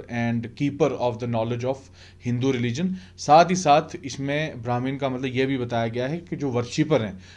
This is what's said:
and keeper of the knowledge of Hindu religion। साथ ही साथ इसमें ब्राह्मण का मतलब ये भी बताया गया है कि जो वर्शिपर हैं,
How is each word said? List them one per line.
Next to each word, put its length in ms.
and 340
keeper 300
of 180
the 160
knowledge 300
of 120
Hindu 260
religion। 400
साथ 320
ही 60
साथ 500
इसमें 560
ब्राह्मण 360
का 120
मतलब 260
ये 100
भी 120
बताया 300
गया 200
है 100
कि 180
जो 140
वर्शिपर 520
हैं, 180